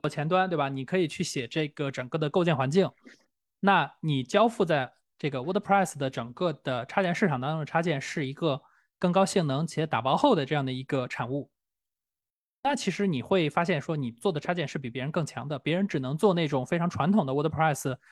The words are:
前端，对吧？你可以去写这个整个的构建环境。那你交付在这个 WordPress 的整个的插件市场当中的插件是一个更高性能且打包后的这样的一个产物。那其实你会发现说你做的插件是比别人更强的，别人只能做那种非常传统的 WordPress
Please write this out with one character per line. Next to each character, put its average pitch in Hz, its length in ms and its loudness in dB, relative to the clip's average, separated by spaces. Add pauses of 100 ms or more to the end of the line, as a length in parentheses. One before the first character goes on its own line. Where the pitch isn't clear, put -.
前 147 180 -4
端， 185 220 2
对 170 80 -2
吧？ 139 120 0
你 135 160 -6
可 185 120 -2
以 170 100 2
去 - 160 -4
写 123 240 -6
这 156 200 -2
个 143 240 -6
整 127 180 -8
个 165 80 -4
的 151 120 0
构 180 140 2
建 165 120 4
环 135 160 0
境。 175 180 4 (680)
那 180 400 4
你 143 240 0
交 208 240 4
付 226 160 0
在 147 300 0 (240)
这 147 120 -4
个 135 100 -6
WordPress 190 580 0
的 135 120 -2
整 120 240 -8
个 170 200 -2
的 127 320 -4
插 - 180 0
件 175 100 2
市 196 140 2
场 135 120 0
当 135 120 -4
中 160 80 -4
的 147 60 -4
插 165 160 0
件 160 180 0
是 147 260 -6
一 131 80 -6
个 147 280 -2 (360)
更 180 140 2
高 190 140 6
性 175 200 2
能 147 220 0
且 156 180 -2
打 123 160 0
包 135 140 2
后 269 180 4
的 147 120 2
这 151 100 -2
样 139 100 0
的 131 60 -4
一 127 120 -6
个 127 240 -2
产 120 220 -8
物。 139 220 -6 (1120)
那 277 120 2
其 - 140 -4
实 202 160 -2
你 143 160 0
会 175 280 2
发 175 140 0
现 165 160 0
说 160 160 -4
你 127 160 -4
做 196 200 -2
的 190 80 -2
插 180 140 -4
件 170 140 -2
是 160 120 -6
比 127 100 -8
别 123 140 -8
人 151 80 -6
更 160 140 0
强 123 220 -8
的， 147 120 -6
别 156 160 0
人 196 120 2
只 156 120 -2
能 131 180 -4
做 196 160 4
那 165 140 2
种 135 180 0
非 170 140 0
常 170 100 0
传 165 220 2
统 202 140 4
的 131 60 -2
WordPress 147 640 0 (160)